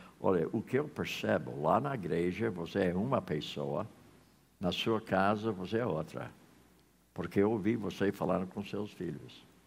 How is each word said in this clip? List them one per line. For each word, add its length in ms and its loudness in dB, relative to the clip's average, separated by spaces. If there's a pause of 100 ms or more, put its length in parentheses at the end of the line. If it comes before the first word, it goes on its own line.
(200)
"Olha, 320 4
o 80 0
que 180 0
eu 100 0
percebo, 760 -2
lá 180 6
na 140 -2
igreja 560 0
você 380 0
é 60 0
uma 280 0
pessoa, 640 -4 (760)
na 120 2
sua 280 0
casa 520 2
você 260 -2
é 80 0
outra." 440 -4 (880)
Porque 220 0
eu 100 6
ouvi 240 2
você 380 0
falando 340 0
com 160 -8
seus 300 -6
filhos. 520 -8 (220)